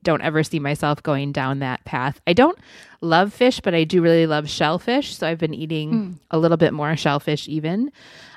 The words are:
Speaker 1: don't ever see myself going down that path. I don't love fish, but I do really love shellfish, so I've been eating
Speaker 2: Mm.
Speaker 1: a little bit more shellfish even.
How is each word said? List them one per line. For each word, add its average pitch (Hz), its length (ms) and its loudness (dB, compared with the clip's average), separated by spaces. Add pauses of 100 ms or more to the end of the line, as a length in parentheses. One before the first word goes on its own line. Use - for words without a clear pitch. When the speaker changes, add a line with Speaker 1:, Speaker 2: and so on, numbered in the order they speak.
Speaker 1:
don't 156 200 0
ever 156 200 0
see 156 180 -4
myself 147 420 -2
going 143 300 -2
down 139 280 -4
that 131 240 -6
path. 131 420 -6
I 175 80 2
don't 269 240 4 (420)
love 180 320 2
fish, 254 280 2
but 185 140 -2
I 165 100 2
do 175 180 2
really 165 240 4
love 151 220 -2
shellfish, 175 680 -2
so 170 120 -4
I've 165 100 -2
been 160 160 -4
eating 156 380 -6
Speaker 2:
Mm. 202 220 -2 (180)
Speaker 1:
a 165 60 2
little 165 180 4
bit 165 160 4
more 151 240 -2
shellfish 147 520 -2
even. 170 420 -4 (460)